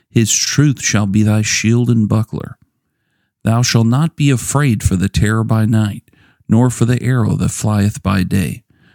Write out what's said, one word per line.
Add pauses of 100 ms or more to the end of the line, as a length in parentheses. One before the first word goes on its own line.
His
truth
shall
be
thy
shield
and
buckler. (840)
Thou
shalt
not
be
afraid
for
the
terror
by
night, (380)
nor
for
the
arrow
that
flieth
by
day, (300)